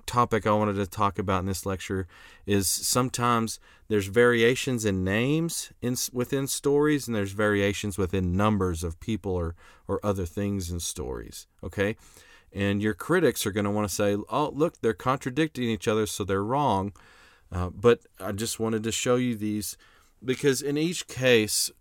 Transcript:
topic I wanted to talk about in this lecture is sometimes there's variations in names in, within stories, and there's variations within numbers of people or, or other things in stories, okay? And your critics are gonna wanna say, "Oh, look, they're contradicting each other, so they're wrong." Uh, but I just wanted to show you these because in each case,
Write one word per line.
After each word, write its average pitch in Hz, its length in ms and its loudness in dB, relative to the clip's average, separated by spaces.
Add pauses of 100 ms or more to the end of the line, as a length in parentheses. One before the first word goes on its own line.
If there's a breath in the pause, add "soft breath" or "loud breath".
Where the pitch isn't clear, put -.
topic 113 420 2
I 107 60 4
wanted 107 220 2
to 98 120 -2
talk 101 320 -2
about 95 220 0
in 92 40 -4
this 95 200 -4
lecture 95 420 -4 (380 loud breath)
is 98 240 2
sometimes 120 920 0 (300 soft breath)
there's 101 180 2
variations 120 760 4
in 95 180 2
names 135 800 0
in, 123 160 -2 (160)
within 131 340 -2
stories, 147 600 2
and 117 60 -4
there's 98 200 -2
variations 101 640 0
within 92 400 0
numbers 92 480 2
of 80 160 -8
people 104 320 -4
or, 85 200 -2 (320 loud breath)
or 98 160 -4
other 98 240 -2
things 98 460 -4
in 85 80 -6
stories, 64 640 -10 (160)
okay? 98 360 -4 (560 loud breath)
And 101 280 0
your 107 120 0
critics 156 520 0
are 104 60 -2
gonna 104 180 0
wanna 104 200 0
say, 101 260 0 (140)
"Oh, 143 260 -2
look, 160 240 0
they're 113 140 0
contradicting 131 720 -2
each 113 240 -2
other, 107 160 2
so - 180 -6
they're 95 180 0
wrong." 107 520 0 (580 loud breath)
Uh, 90 180 -4
but 117 300 4 (200)
I 98 120 -6
just 110 280 -6
wanted 113 240 -2
to 113 80 -2
show 123 240 0
you 123 200 0
these 104 420 -6 (480 soft breath)
because 131 360 0
in 143 160 -2
each 165 300 -4
case, 120 600 2 (120)